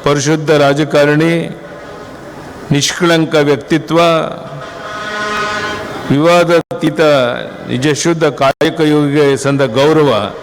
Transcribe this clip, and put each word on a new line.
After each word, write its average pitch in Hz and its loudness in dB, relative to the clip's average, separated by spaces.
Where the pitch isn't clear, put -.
ಪರಿಶುದ್ಧ 147 0
ರಾಜಕಾರಣಿ, 151 2
ನಿಷ್ಕಳಂಕ 160 0
ವ್ಯಕ್ತಿತ್ವ, 151 0
ವಿವಾದಾತೀತ 165 2
ನಿಜಶುದ್ಧ 147 0
ಕಾಯಕ 147 0
ಯೋಗಿಗೆ 147 2
ಸಂದ 139 0
ಗೌರವ 135 2